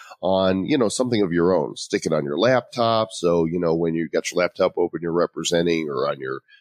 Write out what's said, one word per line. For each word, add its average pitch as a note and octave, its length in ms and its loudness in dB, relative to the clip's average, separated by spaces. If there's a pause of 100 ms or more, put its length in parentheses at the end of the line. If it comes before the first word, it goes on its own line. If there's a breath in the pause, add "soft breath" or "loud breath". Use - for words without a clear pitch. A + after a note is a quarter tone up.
(220 loud breath)
on, F#2+ 440 2
you D3+ 120 0
know, A2+ 120 2
something A#2 340 0
of E2+ 100 0
your E2+ 200 4
own. C#2 220 0
Stick - 300 -4
it D#2+ 80 0
on D2+ 120 0
your C#2+ 120 -4
laptop. A2+ 760 0
So, E2+ 340 2
you E2+ 140 -2
know, E2 160 0
when E2+ 200 -2
you E2 120 -4
got D#2+ 240 -2
your E2+ 80 -2
laptop F2+ 380 0
open, F2 240 -2
you're E2 100 -4
representing, E2 760 0
or C#2+ 200 -2
on C#2+ 100 -6
your C2+ 220 -8 (200 soft breath)